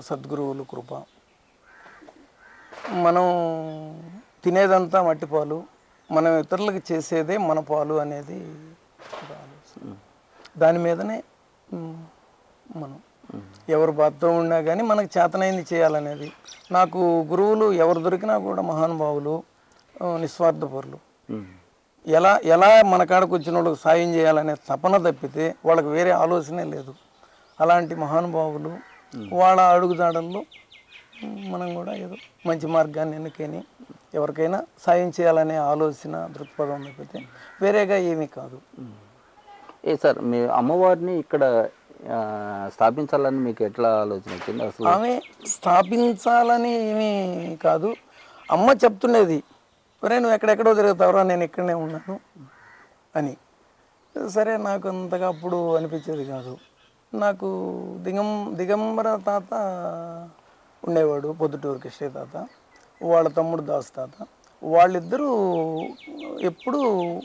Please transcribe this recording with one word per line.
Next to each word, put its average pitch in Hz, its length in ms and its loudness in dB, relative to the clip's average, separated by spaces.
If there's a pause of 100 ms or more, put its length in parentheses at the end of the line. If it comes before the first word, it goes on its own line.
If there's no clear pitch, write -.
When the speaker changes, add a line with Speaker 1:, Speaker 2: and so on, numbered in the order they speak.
Speaker 1:
సద్గురువులు 139 600 -8
కృప. 123 300 -16 (2000)
మనం 180 340 4 (1200)
తినేదంతా 185 600 2
మట్టి 160 220 0
పాలు, 151 380 -4 (480)
మనం 160 280 2
ఇతరులకు 190 540 -4
చేసేదే 160 440 -2
మన 156 220 0
పాలు 151 340 -4
అనేది 151 600 -8 (600)
ఒక 151 180 -16
ఆలోచన. 143 640 -20 (640)
దాని 165 220 4
మీదనే, 175 440 -4 (500)
మ్మ్, 165 320 -14 (720)
మనం 143 220 -16 (680)
ఎవరు 156 220 4
బాధతో 151 400 2
ఉన్నా 165 300 0
కానీ 165 220 -2
మనకు 208 360 0
చేతనైంది 185 540 0
చేయాలనేది. 151 580 0 (400)
నాకు 180 580 2
గురువులు 208 440 4
ఎవరు 165 260 4
దొరికినా 185 380 0
కూడా 190 240 -4
మహానుభావులు, 156 800 -2 (600)
ఆ, 170 140 -4
నిస్వార్థపరులు. 151 800 -4 (320)
Speaker 2:
మ్మ్. 107 140 -10 (640)
Speaker 1:
ఎలా, 175 360 6
ఎలా 190 400 10
మన 185 200 4
కాడకు 180 320 2
వచ్చిన 170 200 -2
వాళ్ళకి 165 200 0
సాయం 170 400 2
చేయాలనే 156 400 2 (140)
తపన 175 400 2
తప్పితే 151 460 -4 (100)
వాళ్ళకి 160 220 4
వేరే 170 220 2
ఆలోచనే 165 540 0
లేదు. 143 320 -12 (640)
అలాంటి 170 340 2
మహానుభావులు, 160 800 -4 (560)
వాళ్ళ 185 280 6
అడుగుజాడల్లో 175 800 2 (800)
మనం 190 500 -10
కూడా 180 200 -10
ఏదో 190 220 -12 (300)
మంచి 165 220 -2
మార్గాన్ని 156 480 0
ఎన్నుకొని 156 480 -12 (500)
ఎవరికైనా 160 520 -2 (140)
సాయం 180 320 2 (100)
చేయాలనే 160 340 2
ఆలోచన 151 680 -2
దృక్పథం 143 580 -8
తప్పితే 139 420 -16 (360)
వేరేగా 202 360 2
ఏమీ 160 300 -2
కాదు. 131 340 -16 (1200)
Speaker 2:
ఏ 156 100 0
సార్, 139 240 2
మీ 120 200 0
అమ్మవారిని 170 800 2
ఇక్కడ, 131 520 0 (400)
ఆ, 104 640 -6
స్థాపించాలని 135 640 0
మీకు 117 240 -4
ఎట్లా 107 380 0
ఆలోచన 98 320 -6
వచ్చింది 110 300 -8
అసలు? 113 240 -4
Speaker 1:
ఆమె 226 340 0 (260)
స్థాపించాలని 233 1200 2
ఏమీ 202 840 -4
కాదు, 160 400 0 (560)
అమ్మ 190 200 6
చెప్తుండేది, 214 720 4 (600)
"ఒరేయ్, 233 180 2
నువ్వు 226 140 2
ఎక్కడెక్కడో 214 380 4
తిరుగుతావురా, 196 500 4
నేను 175 200 0
ఇక్కడనే 175 300 -2
ఉన్నాను" 160 460 -8 (960)
అని. 147 220 -4 (920)
సరే, 214 300 0
నాకు 196 300 -4
అంతగా 185 400 -4
అప్పుడు 170 480 -2
అనిపించేది 156 500 -6
కాదు. 127 320 -12 (560)
నాకు 190 680 -4 (200)
దిగం-, 202 540 -6
దిగంబర 214 600 -2
తాత 196 380 -4 (1300)
ఉండేవాడు, 151 400 2 (140)
పొద్దుటూరు 143 360 -4
కృష్ణయ్య 131 360 -12
తాత, 151 340 -14 (560)
వాళ్ళ 165 260 4
తమ్ముడు 165 320 -2
దాస్ 143 340 -6
తాత, 131 300 -14 (380)
వాళ్ళిద్దరూ 180 680 2 (1120)
ఎప్పుడూ 240 400 -4 (440)